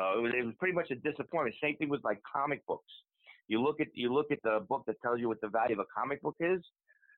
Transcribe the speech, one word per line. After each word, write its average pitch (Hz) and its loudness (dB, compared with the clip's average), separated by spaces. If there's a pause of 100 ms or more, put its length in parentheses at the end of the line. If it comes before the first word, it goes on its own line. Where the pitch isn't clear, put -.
(180)
it 117 2
was, 120 2
it 123 2
was 110 -4
pretty 185 0
much 165 0
a 131 -4
disappointment. 139 -2
Same 151 0
thing 151 -2
with, 139 -2
like, 107 0
comic 139 -2
books. - -6 (580)
You 110 2
look 147 2
at, 147 -2
you 120 0
look 147 2
at 143 0
the 107 2
book - -2
that 110 -4
tells 120 0
you 120 0
what 110 -2
the 110 -2
value 113 2
of 101 0
a 101 -4
comic 139 -4
book 151 -4
is. 175 0 (560)